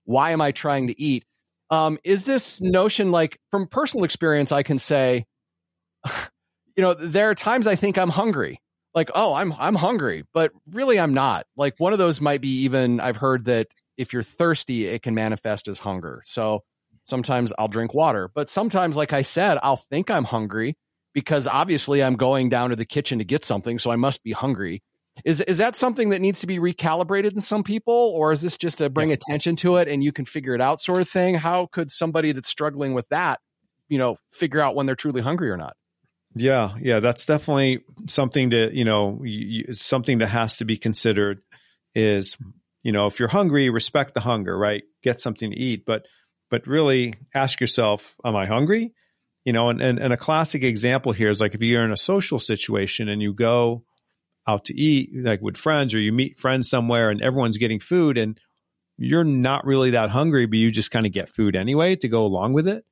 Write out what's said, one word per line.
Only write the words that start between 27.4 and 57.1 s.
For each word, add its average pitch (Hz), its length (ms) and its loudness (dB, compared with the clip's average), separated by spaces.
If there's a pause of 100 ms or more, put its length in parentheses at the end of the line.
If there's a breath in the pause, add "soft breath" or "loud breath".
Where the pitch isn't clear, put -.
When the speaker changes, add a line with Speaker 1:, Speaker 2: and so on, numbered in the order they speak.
Speaker 1:
some 214 240 -2
people, 220 280 -2 (220)
or 156 180 2
is 147 80 2
this 170 160 -4
just 165 220 -4
to 147 100 0
bring 151 220 0
Speaker 2:
Yeah. 143 60 4
Speaker 1:
attention 151 400 -4
to 180 200 2
it 170 120 4
and 143 140 0
you 143 100 2
can 135 140 -6
figure 131 280 -6
it 120 60 0
out 143 200 2
sort 185 200 0
of 175 80 0
thing? 180 260 2
How 170 320 0
could 160 240 -6
somebody 156 420 0
that's 131 160 -6
struggling 143 460 -4
with 123 140 -4
that, 156 320 -2 (480)
you 143 100 0
know, 123 180 0 (140)
figure 151 300 -2
out 135 160 0
when 139 100 0
they're 131 80 0
truly 131 260 -2
hungry 143 300 -2
or 90 60 -4
not? 78 200 -12 (580)
Speaker 2:
Yeah, 117 460 2
yeah, 117 200 2
that's 120 260 0
definitely 139 540 2 (260)
something 131 440 0
to, 113 220 2
you 123 120 -2
know, 104 220 2
y-, 101 180 -4
y-, 110 440 -8
it's 120 160 -10
something 127 340 0
that 110 100 2
has 113 300 -2
to 110 80 -6
be 110 100 0
considered 104 640 0 (560 soft breath)
is, 104 400 0 (460)
you 117 100 -2
know, 104 140 2
if - 120 -4
you're 117 120 0
hungry, 147 400 2
respect 127 440 -2
the 123 60 -2
hunger, 98 360 -2
right? 104 260 -2 (200)
Get 120 180 0
something 113 300 -6
to - 80 -10
eat, 120 280 -4
but, 110 200 -4 (440 soft breath)
but 123 160 -2
really 131 480 2 (200)
ask 135 260 0
yourself, 110 540 0 (100)
"Am 110 120 0
I 95 100 0
hungry?" 180 460 0 (520)
You 123 100 0
know, 117 160 4
and, 120 100 -2
and, 127 180 2
and 131 140 0
a 120 60 2
classic 156 440 0
example 123 500 0
here 107 180 2
is, 104 100 0
like, 107 140 0
if 107 80 -4
you're 117 220 2
in 110 80 0
a 104 40 -2
social 185 420 -2
situation 104 680 -4
and 104 140 -2
you 104 100 -2
go 117 520 2 (640)
out 104 200 0
to - 120 -10
eat, 143 360 2
like, 120 260 0
with 101 160 -6
friends, 143 380 0
or 110 60 2
you 107 120 2
meet 131 260 -2
friends 131 300 0
somewhere 117 420 2